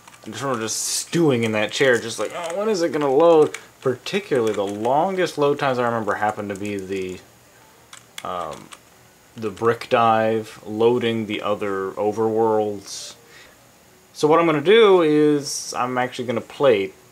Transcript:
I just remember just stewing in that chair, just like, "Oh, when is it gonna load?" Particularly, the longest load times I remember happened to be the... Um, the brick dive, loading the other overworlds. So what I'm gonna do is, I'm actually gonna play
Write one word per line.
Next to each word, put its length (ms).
I 60
just 120
remember 200
just 180
stewing 640
in 80
that 220
chair, 260
just 220
like, 120
"Oh, 240
when 120
is 120
it 120
gonna 200
load?" 460
Particularly, 720
the 120
longest 720
load 220
times 220
I 40
remember 300
happened 360
to 40
be 220
the... 420
Um, 460
the 140
brick 380
dive, 760
loading 640
the 160
other 500
overworlds. 1200
So 160
what 100
I'm 80
gonna 140
do 420
is, 720
I'm 220
actually 280
gonna 140
play 520